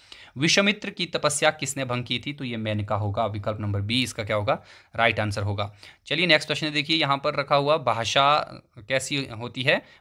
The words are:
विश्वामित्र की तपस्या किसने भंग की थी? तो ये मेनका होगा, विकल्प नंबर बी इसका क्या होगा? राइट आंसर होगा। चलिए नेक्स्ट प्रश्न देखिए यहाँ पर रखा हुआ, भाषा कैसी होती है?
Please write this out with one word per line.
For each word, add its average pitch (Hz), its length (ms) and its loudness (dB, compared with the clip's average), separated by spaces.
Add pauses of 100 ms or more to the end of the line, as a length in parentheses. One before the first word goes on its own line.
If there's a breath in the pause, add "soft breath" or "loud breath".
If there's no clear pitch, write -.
(380 loud breath)
विश्वामित्र 202 520 2
की 180 160 -6
तपस्या 156 460 2
किसने 139 340 -6
भंग 123 180 -4
की 123 220 -4
थी? 143 80 -6
तो 147 100 -10
ये 117 140 -6
मेनका 107 380 -2
होगा, 104 300 0
विकल्प 107 340 -4
नंबर 104 220 -2
बी 117 220 0
इसका 113 200 -6
क्या 107 120 -2
होगा? 107 280 0 (320 loud breath)
राइट 113 240 2
आंसर 104 240 -2
होगा। 101 320 -4 (300 loud breath)
चलिए 160 200 0
नेक्स्ट 156 220 4
प्रश्न 151 240 -2
देखिए 151 260 0
यहाँ 139 200 2
पर 143 180 -2
रखा 143 200 2
हुआ, 143 220 4
भाषा 135 600 2 (400)
कैसी 131 480 -4
होती 120 380 -10
है? 170 220 2 (160 loud breath)